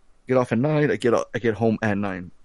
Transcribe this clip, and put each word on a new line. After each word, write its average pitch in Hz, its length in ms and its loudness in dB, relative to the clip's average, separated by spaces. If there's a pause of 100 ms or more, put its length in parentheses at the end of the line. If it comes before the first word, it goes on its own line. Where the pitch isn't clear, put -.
(280)
Get 127 100 2
off 123 140 0
at 117 60 0
nine. 147 320 2
I 95 60 0
get 113 180 2
o-, - 120 2 (100)
I - 40 -4
get 117 160 0
home 110 280 0
at 104 140 0
nine. 92 340 -6 (140)